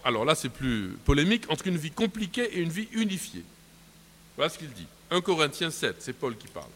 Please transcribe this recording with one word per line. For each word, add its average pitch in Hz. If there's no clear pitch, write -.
alors 117
là 156
c'est 139
plus 107
polémique, 165
entre 156
une 180
vie 156
compliquée 214
et 180
une 165
vie 214
unifiée. 190
Voilà 147
ce -
qu'il 156
dit. 92
Un 180
Corinthiens 160
sept, 110
c'est 131
Paul 120
qui -
parle. 69